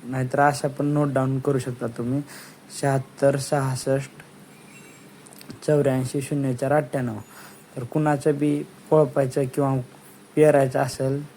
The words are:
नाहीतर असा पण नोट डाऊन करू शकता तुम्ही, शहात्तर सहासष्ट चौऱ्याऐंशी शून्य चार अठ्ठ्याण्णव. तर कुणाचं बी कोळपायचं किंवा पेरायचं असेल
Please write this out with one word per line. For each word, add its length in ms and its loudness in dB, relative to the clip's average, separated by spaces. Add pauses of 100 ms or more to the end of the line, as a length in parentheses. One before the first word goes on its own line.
नाहीतर 360 -4
असा 280 2
पण 180 -4
नोट 220 2
डाऊन 320 0
करू 200 0
शकता 280 -6
तुम्ही, 340 -4 (600)
शहात्तर 560 0
सहासष्ट 760 -2 (1600)
चौऱ्याऐंशी 540 2
शून्य 320 -2
चार 180 -2
अठ्ठ्याण्णव. 460 -2 (580)
तर 80 -8
कुणाचं 540 0
बी 260 0 (260)
कोळपायचं 560 2
किंवा 340 0 (560)
पेरायचं 440 6
असेल 580 -4